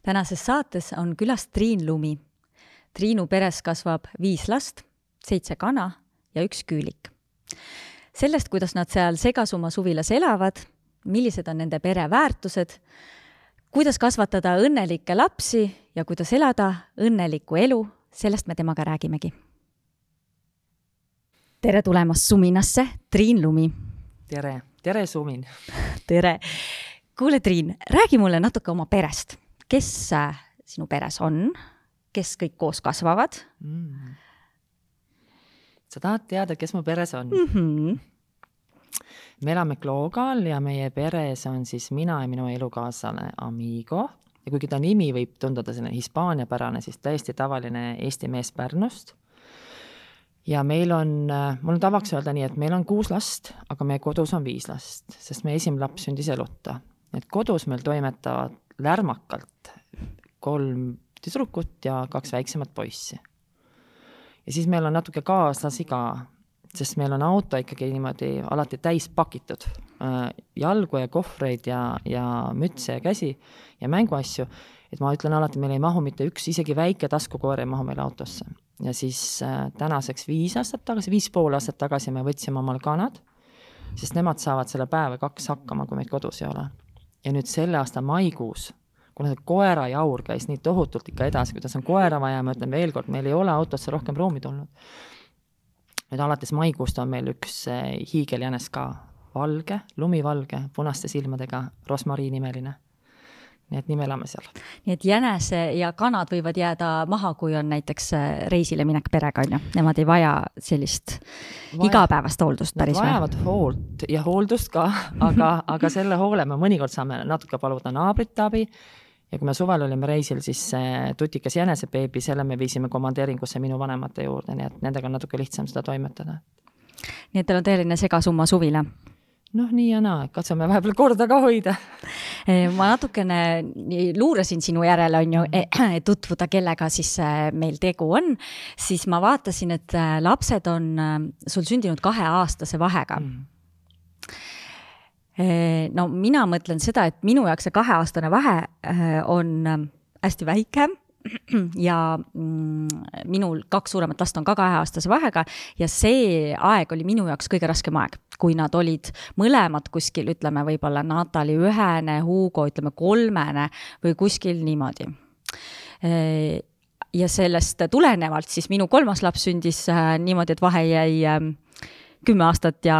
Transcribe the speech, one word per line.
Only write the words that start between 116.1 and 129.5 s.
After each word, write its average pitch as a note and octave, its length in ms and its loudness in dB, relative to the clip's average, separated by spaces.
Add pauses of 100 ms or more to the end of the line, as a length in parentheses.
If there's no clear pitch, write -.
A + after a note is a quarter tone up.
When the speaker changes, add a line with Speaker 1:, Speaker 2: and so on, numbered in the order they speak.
Speaker 2:
hoole F#3+ 320 2
me C#3+ 80 -2
mõnikord D#3 400 2
saame C3 300 -4
natuke D3+ 340 -4
paluda C3 320 -4
naabrite G#3 540 0
abi. A3 160 0 (720)
Ja D#3 100 -8
kui C#3+ 80 0
me - 40 0
suvel F3+ 300 2
olime C3+ 240 -2
reisil, D3 320 0
siis C#3 300 -6
see B2+ 500 -2
tutikas D3+ 400 -4
jänesebeebi, C3+ 640 -2
selle C#3 240 -2
me C3 100 -4
viisime C3 300 -2
komandeeringusse C3 720 -4
minu C3 180 -2
vanemate C3+ 460 -6
juurde, C3+ 320 -6
nii C3+ 140 -6
et - 120 -18
nendega C3 280 -4
on C3 80 -4
natuke C#3 200 -10
lihtsam C3+ 300 -6
seda C3+ 160 -6
toimetada. C#3+ 540 -8 (960)
Speaker 1:
Nii F#3+ 100 2
et - 60 -14
teil F3+ 100 4
on F3 80 0
tõeline F3 320 4
segasumma E3+ 480 4
suvila? D#3 380 4 (680)